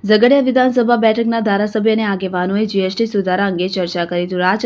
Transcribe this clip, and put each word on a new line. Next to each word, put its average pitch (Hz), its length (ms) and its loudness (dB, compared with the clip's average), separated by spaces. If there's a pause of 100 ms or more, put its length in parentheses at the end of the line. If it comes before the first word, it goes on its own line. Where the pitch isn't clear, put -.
ઝઘડિયા 240 440 4
વિધાનસભા 247 500 2
બેઠકના 226 440 0
ધારાસભ્ય 208 540 0
અને 220 100 -2
આગેવાનોએ 190 600 -2
જી 196 180 -2
એસ 190 120 -2
ટી 226 180 -2
સુધારા 190 340 0
અંગે 180 220 -2
ચર્ચા 180 400 -4
કરી. 180 180 -2
ધોરાજ, 185 380 -2